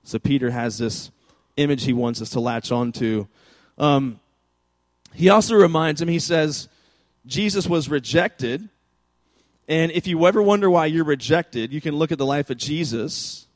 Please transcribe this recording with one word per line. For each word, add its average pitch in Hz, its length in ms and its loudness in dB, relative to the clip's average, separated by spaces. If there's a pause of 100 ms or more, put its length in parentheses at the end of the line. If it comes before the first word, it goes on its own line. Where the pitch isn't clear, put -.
So - 140 -8
Peter 127 340 -2
has 117 260 -6
this 110 340 -6 (460)
image 143 280 0
he 127 80 0
wants 120 280 -2
us 110 100 -12
to 127 80 -4
latch 117 320 -4
onto. 113 560 -2 (500)
Um, 139 420 0 (960)
he 175 140 4
also 220 260 4
reminds 165 460 4
him, 170 60 -2
he 170 120 0
says, 156 480 0 (580)
"Jesus 190 420 -2
was 160 220 0
rejected." 143 800 -2 (960)
And 160 240 0
if 170 140 -4
you 175 220 2
ever 208 160 4
wonder 202 260 4
why 170 160 4
you're 160 180 0
rejected, 135 680 -2
you 151 80 -6
can 151 140 -6
look 156 160 0
at 147 80 -4
the 135 60 0
life 143 260 -2
of 127 60 -6
Jesus 143 1000 -6